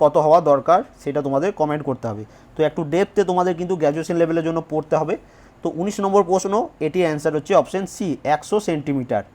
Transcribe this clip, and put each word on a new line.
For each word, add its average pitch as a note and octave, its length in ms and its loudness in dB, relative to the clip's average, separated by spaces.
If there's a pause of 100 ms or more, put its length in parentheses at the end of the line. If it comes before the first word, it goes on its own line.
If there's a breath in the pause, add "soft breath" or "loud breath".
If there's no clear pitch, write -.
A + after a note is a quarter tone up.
কত D3+ 160 4
হওয়া D#3 240 6
দরকার D3+ 420 4 (200)
সেটা C#3+ 200 -2
তোমাদের C#3 300 0
কমেন্ট D3+ 320 -2
করতে B2 240 -6
হবে। G#2+ 160 -10 (320 soft breath)
তো D#3 60 0
একটু D#3 220 -2
ডেপথে F#3 400 0
তোমাদের F3+ 300 0
কিন্তু F3 220 -4
গ্র্যাজুয়েশন D#3 400 -2
লেভেলের E3 280 0
জন্য E3 240 -2
পড়তে D#3 280 -2
হবে। D#3 200 -2 (460 soft breath)
তো E3 140 -4
উনিশ G3+ 240 -4
নম্বর G3 240 4
প্রশ্ন, F#3+ 440 0 (120)
এটি D#3+ 200 -2
অ্যান্সার D3+ 360 0
হচ্ছে D3+ 180 -2
অপশন F#3 320 2
সি, F3 380 -4
একশো D3+ 360 -2
সেন্টিমিটার, C#3 640 -2 (120)